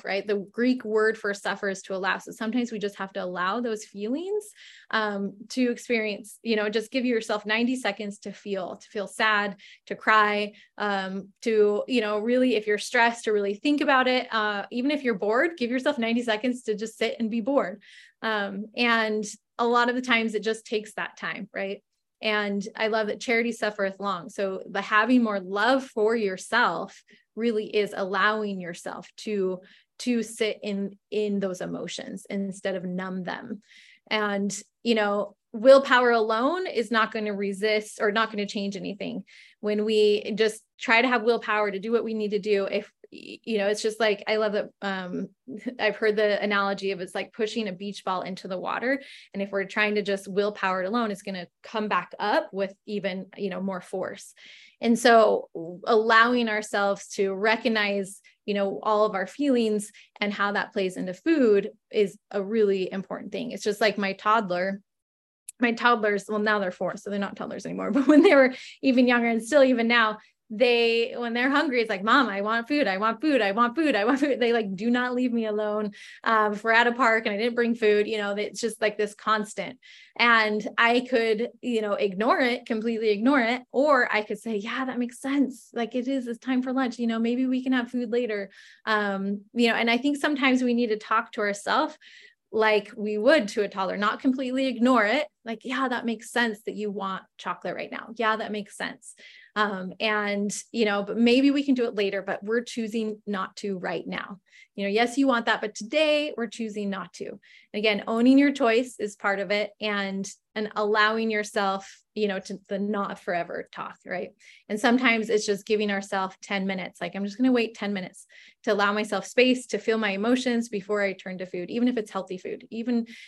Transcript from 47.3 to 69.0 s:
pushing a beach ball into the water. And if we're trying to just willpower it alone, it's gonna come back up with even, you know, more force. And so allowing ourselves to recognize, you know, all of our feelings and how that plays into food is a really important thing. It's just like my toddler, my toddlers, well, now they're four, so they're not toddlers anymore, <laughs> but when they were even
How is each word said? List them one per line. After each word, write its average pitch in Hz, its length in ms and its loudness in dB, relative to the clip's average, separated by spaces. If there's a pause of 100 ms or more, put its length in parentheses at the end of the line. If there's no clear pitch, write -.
pushing 220 340 -4
a 185 60 -6
beach 196 300 -12
ball 185 180 -2
into 185 260 -10
the 185 120 -6
water. 240 420 -2 (320)
And 196 80 -6
if 202 100 -6
we're 196 140 -2
trying 208 300 0
to 208 60 0
just 196 260 -4
willpower 196 560 -2
it 185 40 -4
alone, 226 240 -2
it's 190 100 -10
gonna 185 260 -10 (160)
come 214 240 -4
back 180 320 -2
up 269 320 0
with 190 220 -4 (120)
even, 190 420 -6 (100)
you 202 120 -4
know, 180 120 -6
more 190 200 -6
force. - 520 -8 (480)
And 233 160 4
so 226 520 6 (360)
allowing 226 640 4
ourselves 208 600 -2
to 196 240 0
recognize, 208 880 0 (240)
you 208 80 -2
know, 202 280 -2
all 214 240 4
of 202 80 2
our 190 140 -2
feelings 233 640 0 (300)
and 208 120 -2
how 202 200 0
that 190 180 -2
plays 190 240 -2
into 185 180 -6
food 214 580 2 (200)
is 196 260 0 (140)
a 202 100 -4
really 196 500 0
important 190 400 -8
thing. 180 200 -6
It's 202 120 -10
just 208 180 -2
like 214 160 2
my 196 160 -2
toddler, 196 680 -2 (800)
my 240 140 2
toddlers, 214 560 2
well, 214 100 -2
now 208 200 2
they're 185 120 -4
four, 180 240 -6
so 196 140 -12
they're 202 100 -4
not 196 160 -6
toddlers - 300 -10
anymore, 185 260 -6
<laughs> 214 60 2
but 262 100 2
when 294 140 10
they 349 140 8
were 254 180 8 (280)
even 254 260 4